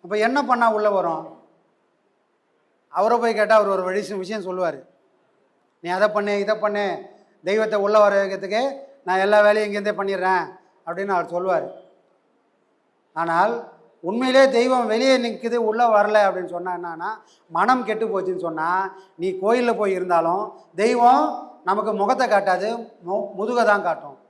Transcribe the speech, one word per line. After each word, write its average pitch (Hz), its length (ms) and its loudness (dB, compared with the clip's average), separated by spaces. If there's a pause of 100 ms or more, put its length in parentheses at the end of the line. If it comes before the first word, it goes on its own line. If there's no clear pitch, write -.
அப்ப 185 140 -6
என்ன 240 260 0
பண்ணா 240 300 2
உள்ள 208 160 0
வரும்? 170 340 -2 (1700)
அவரை 214 240 2
போய் 233 200 0
கேட்டா 214 180 4
அவர் 202 200 4
ஒரு 180 80 -2 (160)
விஷயம், 196 240 -8
விஷயம் 190 240 -8
சொல்லுவாரு, 180 320 -4 (1040)
"நீ 170 60 -8
அதை 190 200 2
பண்ணு, 208 300 -2
இதை 202 180 0
பண்ணு, 202 260 -2 (600)
தெய்வத்தை 214 360 0
உள்ள 208 200 0
வர 202 200 6
வைக்கிறதுக்கு 196 420 -4 (420)
நான் 190 200 0
எல்லா 208 180 4
வேலையும் 208 280 4
இங்கேருந்தே 202 300 -4
பண்ணிடுறேன்" 185 440 0 (420)
அப்படின்னு 190 300 -4
அவர் 170 180 -4
சொல்லுவார். 180 320 -2 (1500)
ஆனால் 170 380 0 (500)
உண்மையிலே 254 460 4
தெய்வம் 247 420 2
வெளியே 254 260 2
நிக்குது, 233 400 -4 (120)
உள்ள 220 180 -2
வரல 208 400 4
அப்படின்னு 185 260 -4
சொன்னா 180 240 -8
என்னன்னா, 170 320 -10 (420)
மனம் 226 360 2
கெட்டு 220 200 -2
போச்சுன்னு 185 380 -4
சொன்னா, 160 240 -4 (460)
நீ 170 120 -6 (140)
கோயில்ல 233 360 2
போய் 196 200 -2
இருந்தாலும் 175 460 0 (320)
தெய்வம் 247 500 4 (380)
நமக்கு 208 300 -2
முகத்தை 208 340 0
காட்டாது, 196 420 0 (380)
மு-, 196 260 -4
முதுகை 226 320 -2
தான் 202 220 2
காட்டும். 151 300 -8 (120)